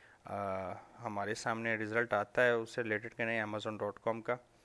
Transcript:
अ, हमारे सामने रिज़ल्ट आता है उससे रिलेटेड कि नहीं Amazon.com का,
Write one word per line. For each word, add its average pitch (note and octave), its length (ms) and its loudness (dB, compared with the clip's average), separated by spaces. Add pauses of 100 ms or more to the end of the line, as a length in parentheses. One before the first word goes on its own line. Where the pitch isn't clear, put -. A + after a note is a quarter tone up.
(260)
अ, G2+ 80 -8 (600)
हमारे G#2 380 -2
सामने A2+ 420 0
रिज़ल्ट A2 380 2
आता G#2 280 2
है A#2+ 140 6
उससे A2+ 260 -2
रिलेटेड A2 320 -2
कि A#2+ 100 -2
नहीं A2+ 180 0
Amazon.com G#2+ 800 -2
का, B2 160 0 (260)